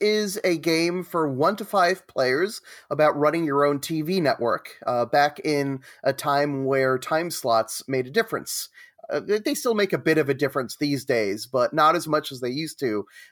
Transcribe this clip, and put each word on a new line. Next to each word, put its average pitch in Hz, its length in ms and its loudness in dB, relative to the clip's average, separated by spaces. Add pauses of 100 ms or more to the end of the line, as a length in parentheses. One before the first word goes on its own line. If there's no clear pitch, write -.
is 208 440 0
a 175 120 2
game 170 480 0
for 160 260 -2
one 151 260 0
to - 100 -8
five 185 400 0
players 139 560 -2 (260)
about 147 300 2
running 151 260 2
your 143 220 2
own 143 140 2
T 160 200 -4
V 175 180 0
network, 120 580 0 (100)
uh, 120 180 2
back 147 360 2
in 139 400 -2 (220)
a 135 120 0
time 143 500 0
where 131 340 2
time 160 320 -2
slots - 560 0
made 131 200 -2
a 127 40 -14
difference. 165 600 -4 (400)
Uh, 143 100 -2
they, 208 200 -2
they 285 140 -2
still 240 200 -2
make 202 180 0
a 160 60 2
bit 156 180 2
of 143 140 2
a 139 40 2
difference 131 420 -2
these 143 280 -2
days, 107 400 0
but 123 300 0
not 156 220 4
as 160 120 -4
much 151 240 -2
as 127 80 -12
they 123 80 -4
used 143 320 -8
to. 107 240 -2 (260)